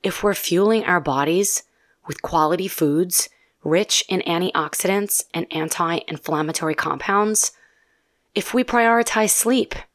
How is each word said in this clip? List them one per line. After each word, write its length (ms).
if 200
we're 120
fueling 500
our 160
bodies 640
with 160
quality 460
foods 600
rich 460
in 120
antioxidants 1040
and 160
anti-inflammatory 1200
compounds, 760
if 200
we 100
prioritize 680
sleep 440